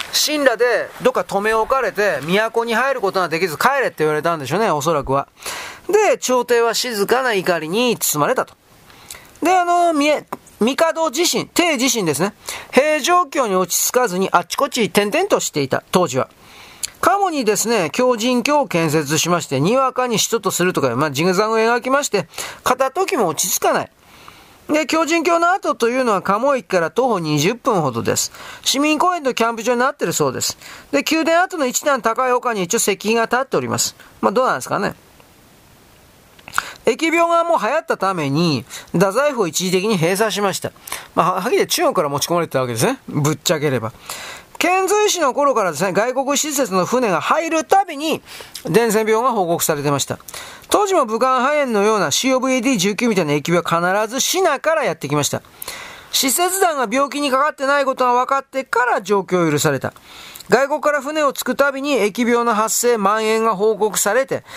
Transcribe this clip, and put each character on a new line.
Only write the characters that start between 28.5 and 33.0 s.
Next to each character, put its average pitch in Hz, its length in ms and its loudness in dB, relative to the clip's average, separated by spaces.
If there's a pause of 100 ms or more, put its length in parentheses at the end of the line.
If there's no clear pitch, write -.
市 - 140 0
民 302 200 2
公 359 180 2
園 320 60 -6
と 262 100 0
キ 214 100 0
ャ 233 80 2
ン 226 60 -6
プ 226 60 -8
場 247 120 0
に 240 60 0
な 269 100 2
っ 285 60 -8
て - 80 -8
る 170 80 -2
そ 147 160 0
う 123 40 -4
で 110 100 -6
す。 - 160 -6 (340)
で、 277 180 2
宮 320 140 2
殿 330 160 4
跡 370 160 -2
の 285 100 0
一 233 180 -4
段 277 180 2
高 226 260 0
い 247 40 2
丘 247 200 0
に 202 100 -2
一 170 120 -4
応 - 20 2
石 202 200 0
碑 208 180 -2